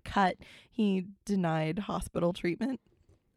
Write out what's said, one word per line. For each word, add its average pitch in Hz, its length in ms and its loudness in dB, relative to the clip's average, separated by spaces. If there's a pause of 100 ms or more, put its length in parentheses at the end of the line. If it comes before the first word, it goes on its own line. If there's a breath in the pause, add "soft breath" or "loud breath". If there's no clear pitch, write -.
cut. 190 320 2 (320 loud breath)
He 190 380 0 (180)
denied 165 540 0
hospital 175 540 -2
treatment. 202 480 -2 (560)